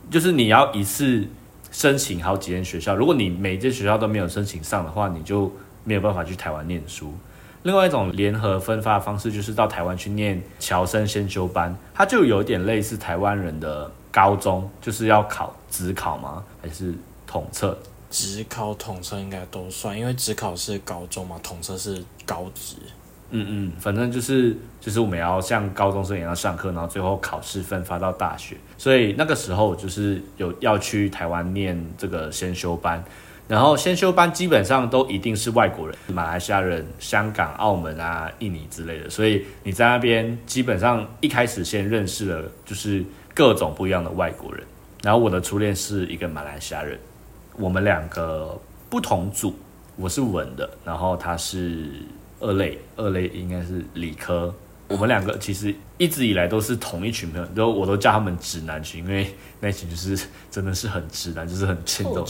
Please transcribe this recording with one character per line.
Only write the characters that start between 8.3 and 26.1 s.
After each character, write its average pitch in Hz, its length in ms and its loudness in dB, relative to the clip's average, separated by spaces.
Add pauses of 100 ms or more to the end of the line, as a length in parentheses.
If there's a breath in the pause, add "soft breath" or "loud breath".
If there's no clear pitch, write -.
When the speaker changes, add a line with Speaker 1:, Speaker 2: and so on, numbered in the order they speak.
Speaker 1:
合 107 260 2
分 110 220 0
发 104 140 4
的 98 60 2
方 104 180 -4
式， 113 120 -2
就 104 120 -4
是 107 100 -6
到 110 140 4
台 90 160 -4
湾 90 120 -2
去 90 140 -8
念 101 320 0 (180)
侨 - 260 2
生 107 200 2
先 101 240 0
修 92 180 -2
班， 87 280 0 (180 loud breath)
它 196 100 4
就 196 220 6
有 104 180 6
点 95 220 0
类 110 160 2
似 107 160 -4
台 85 200 -4
湾 101 200 2
人 82 220 -4
的 76 320 -6 (180)
高 101 260 6
中， 95 320 0 (140)
就 120 100 -4
是 110 140 -2
要 107 180 8
考 - 320 -6 (140)
指 90 240 -4
考 80 240 -4
吗？ 76 260 -10 (200 loud breath)
还 80 60 -10
是 87 260 -6 (320)
统 87 240 -6
测？ - 260 -2 (320)
Speaker 2:
指 98 400 -4
考、 107 240 -4
统 98 300 -10
测 101 160 -8
应 98 100 -8
该 92 220 -8
都 92 180 -10
算， 104 260 -6
因 110 80 -4
为 123 120 0
指 123 180 -2
考 98 220 -4
是 98 240 -4
高 87 320 -10
中 92 160 -8
嘛， 85 160 -12
统 85 180 -12
测 92 160 -8
是 92 260 -6 (220)
高 90 300 -6
职。 - 220 -14 (540)
Speaker 1:
嗯， 110 160 -2
嗯， 101 300 -4
反 98 180 -2
正 120 160 0
就 123 80 -2
是， 123 380 4 (240)
就 107 100 -6
是 104 80 2
我 117 60 4
们 90 140 0
要 87 200 0
像 104 320 0
高 98 200 2
中 98 120 -2
生 98 140 -2